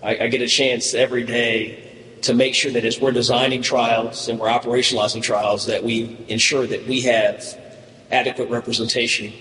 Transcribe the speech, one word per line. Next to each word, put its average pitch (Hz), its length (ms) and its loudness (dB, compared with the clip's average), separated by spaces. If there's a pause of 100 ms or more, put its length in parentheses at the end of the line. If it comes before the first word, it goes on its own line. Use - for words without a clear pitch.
I, 113 160 0
I 117 40 0
get 120 140 0
a 120 60 -2
chance 123 460 2
every 123 320 0
day 117 580 -2 (380)
to 123 120 0
make 123 220 4
sure 143 160 2
that 117 140 0
as 113 160 -2
we're 135 100 4
designing 123 500 2
trials 117 680 0
and 113 100 -2
we're 110 80 0
operationalizing 117 760 0
trials, 104 460 0
that 107 160 -2
we 117 340 -2 (120)
ensure 120 360 2
that 107 220 -6
we 127 140 -2
have 113 420 2 (680)
adequate 127 400 0
representation 113 920 -2